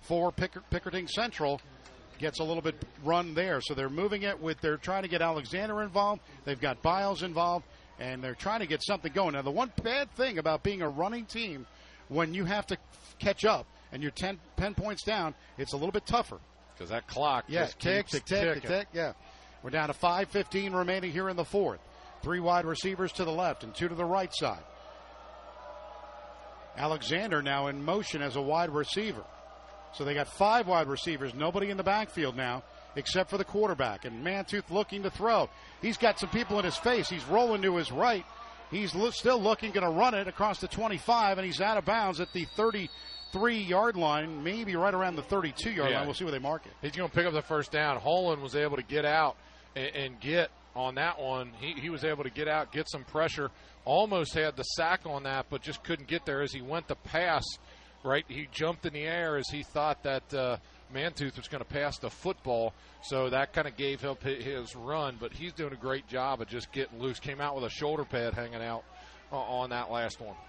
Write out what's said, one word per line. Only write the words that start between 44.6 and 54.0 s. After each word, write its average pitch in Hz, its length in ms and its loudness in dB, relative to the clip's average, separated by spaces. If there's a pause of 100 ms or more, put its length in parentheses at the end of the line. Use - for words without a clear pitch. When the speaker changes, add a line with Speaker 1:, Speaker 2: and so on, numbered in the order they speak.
Speaker 1:
right 185 200 4
around 185 220 0
the 147 60 -4
thirty-two 185 480 0
yard 151 200 2
Speaker 2:
Yeah. 117 80 4
Speaker 1:
line. 143 80 0
We'll 143 80 -2
see 185 100 -4
where 160 80 0
they 135 80 -2
mark 147 260 -2
it. - 60 -16 (100)
Speaker 2:
He's 147 140 -4
gonna 175 120 -2
pick 175 180 4
up 165 80 2
the 151 80 2
first 147 280 0
down. 147 300 2
Holland 160 420 4
was 131 140 -4
able 147 200 2
to 127 60 -2
get 147 220 0
out 147 320 4 (400)
and, 139 180 -2
and 131 260 -4
get 156 300 2 (240)
on 127 220 -2
that 147 240 0
one. 127 400 -4
He, 156 140 -4
he 151 160 -6
was 151 140 -6
able 147 200 0
to 131 60 -4
get 147 180 -2
out, 151 240 0
get 151 160 -2
some 135 160 -8
pressure, 151 460 0 (340)
almost 180 500 2